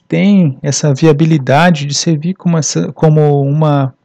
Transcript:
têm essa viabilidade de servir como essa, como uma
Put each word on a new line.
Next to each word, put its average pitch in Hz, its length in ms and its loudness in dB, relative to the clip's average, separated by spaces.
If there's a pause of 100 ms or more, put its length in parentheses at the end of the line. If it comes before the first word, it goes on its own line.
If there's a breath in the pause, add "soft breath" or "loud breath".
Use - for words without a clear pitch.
têm 175 540 0
essa 147 320 -2
viabilidade 151 920 2
de 143 80 -8
servir 165 400 -4
como 170 240 -2
essa, 160 320 -6
como 151 500 2
uma 143 640 0